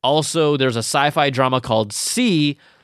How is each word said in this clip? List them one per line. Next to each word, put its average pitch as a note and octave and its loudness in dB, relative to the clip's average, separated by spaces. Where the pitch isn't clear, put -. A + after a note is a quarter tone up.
Also, D3+ 0
there's C3 0
a - -2
sci-fi C#3+ 0
drama C3 0
called A2 -2
See, D#3+ 0